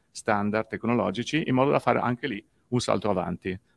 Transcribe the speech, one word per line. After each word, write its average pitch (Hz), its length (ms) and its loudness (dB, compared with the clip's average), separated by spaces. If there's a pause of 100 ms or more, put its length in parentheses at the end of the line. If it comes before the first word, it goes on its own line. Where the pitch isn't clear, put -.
(120)
standard 104 560 0
tecnologici, 117 800 0
in 127 80 2
modo 135 160 4
da 143 80 4
fare 120 200 2
anche 123 280 -2
lì 107 180 -8 (240)
un 123 120 2
salto 110 280 0
avanti 90 480 -2 (200)